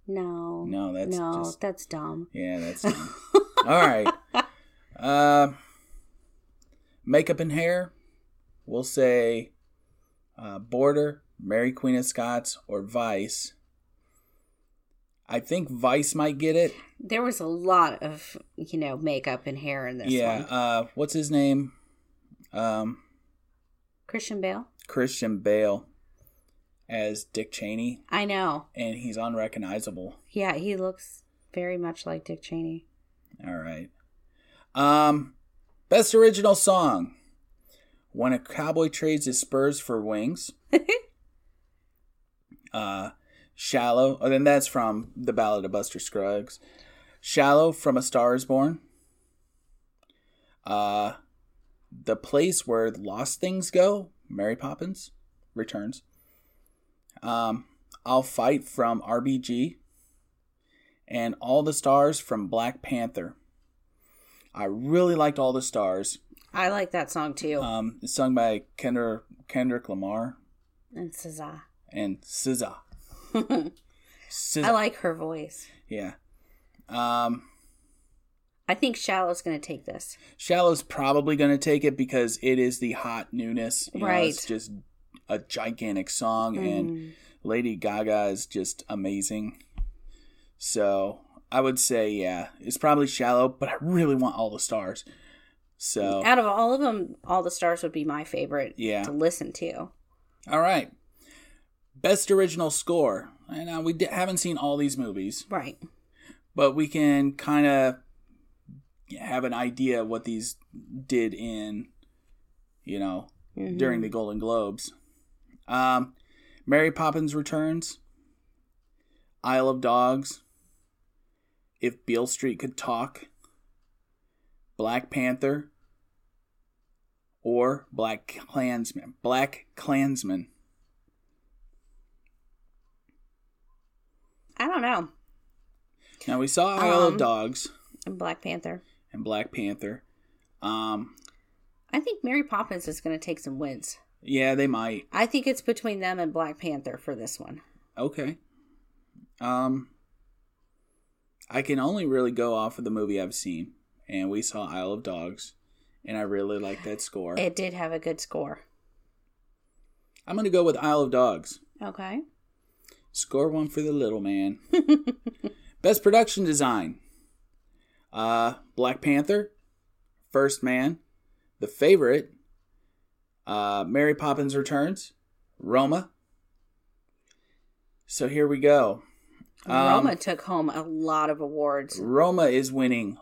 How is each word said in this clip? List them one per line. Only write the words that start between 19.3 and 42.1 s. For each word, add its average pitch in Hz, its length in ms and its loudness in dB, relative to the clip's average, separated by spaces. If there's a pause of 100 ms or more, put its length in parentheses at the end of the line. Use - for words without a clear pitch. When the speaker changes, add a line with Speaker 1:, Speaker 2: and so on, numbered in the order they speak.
Speaker 1:
and 139 120 -6
hair 139 300 -6
in 127 120 -8
this 120 100 -4
Speaker 2:
Yeah, 117 320 2
Speaker 1:
one. - 80 -12
Speaker 2:
uh, 120 460 0
what's 147 180 -2
his 151 180 -2
name? 139 400 2 (840)
Um, 110 500 -4 (1040)
Speaker 1:
Christian 214 320 -8
Bale. 190 280 -4 (200)
Speaker 2:
Christian 123 520 -2
Bale 104 460 2 (1040)
as 107 360 -4
Dick - 260 -6
Cheney. 113 580 -6
Speaker 1:
I 214 140 0
know. 190 500 -2
Speaker 2:
And 113 240 -6
he's 117 200 -8
unrecognizable. 107 960 -6 (140)
Speaker 1:
Yeah, 190 260 -2
he 190 220 -4
looks 185 460 -8 (300)
very 180 240 -6
much 170 280 -8
like 165 180 -8
Dick 165 180 -12
Cheney. 165 440 -8 (600)
Speaker 2:
All 87 120 -10
right. 80 320 -12 (840)
Um, 147 600 4 (560)
best 220 260 6
original 208 400 8
song. 143 600 4 (960)
When 123 200 0
a 127 80 0
Cowboy 160 480 0
Trades 156 380 0
His 127 140 -2
Spurs 139 400 0
for 113 220 -4
Wings. 110 540 -4
Speaker 1:
<laughs> - 60 -20 (2000)